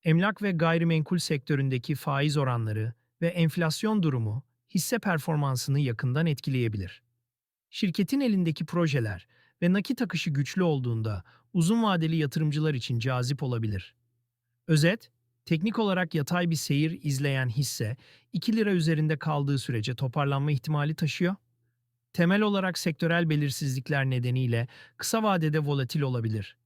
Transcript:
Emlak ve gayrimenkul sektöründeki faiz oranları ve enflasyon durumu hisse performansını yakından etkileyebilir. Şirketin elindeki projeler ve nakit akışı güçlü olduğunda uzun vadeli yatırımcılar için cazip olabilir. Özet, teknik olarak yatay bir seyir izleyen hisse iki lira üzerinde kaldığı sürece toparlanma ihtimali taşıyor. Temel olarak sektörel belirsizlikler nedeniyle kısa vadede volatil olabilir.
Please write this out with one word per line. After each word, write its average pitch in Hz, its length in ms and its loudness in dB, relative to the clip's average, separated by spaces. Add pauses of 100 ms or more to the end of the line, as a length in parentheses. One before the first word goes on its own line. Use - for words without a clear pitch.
Emlak 175 380 2
ve 202 100 0
gayrimenkul 165 640 2
sektöründeki 139 760 -2
faiz 143 420 -2
oranları 117 560 -2 (300)
ve 170 60 2
enflasyon 175 760 2
durumu 123 420 0 (300)
hisse 208 240 0
performansını 147 800 0
yakından 131 460 0
etkileyebilir. 117 760 -2 (680)
Şirketin 208 500 0
elindeki 185 440 2
projeler 135 640 0 (360)
ve 175 100 4
nakit 226 300 0
akışı 175 280 -2
güçlü 143 320 0
olduğunda 117 600 0 (280)
uzun 190 300 2
vadeli 165 340 2
yatırımcılar 151 580 0
için 120 240 -2
cazip 127 440 -2
olabilir. 113 520 -4 (720)
Özet, 165 440 2 (340)
teknik 175 340 0
olarak 185 360 0
yatay 170 360 0
bir 160 60 0
seyir 147 460 0
izleyen 135 460 0
hisse 117 480 -4 (360)
iki 214 240 0
lira 208 160 2
üzerinde 156 460 2
kaldığı 143 400 0
sürece 120 360 -4
toparlanma 139 580 0
ihtimali 147 420 -2
taşıyor. 170 420 -2 (760)
Temel 180 280 4
olarak 196 380 0
sektörel 170 520 0
belirsizlikler 139 760 -2
nedeniyle 123 640 0 (280)
kısa - 260 -2
vadede 160 360 2
volatil 143 420 -2
olabilir. 113 640 -2